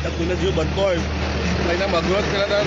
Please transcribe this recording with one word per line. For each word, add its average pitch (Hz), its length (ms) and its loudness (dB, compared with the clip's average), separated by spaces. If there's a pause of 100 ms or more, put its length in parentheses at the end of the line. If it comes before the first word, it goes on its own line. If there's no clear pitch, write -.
કે - 60 -2
કોઈનો 170 260 -2
જીવ 175 200 0
બચતો 160 260 0
હોય 190 160 2
તો - 720 -2
એના 185 160 0
મગરો 175 340 2
જ - 20 0
પહેલાં 202 440 0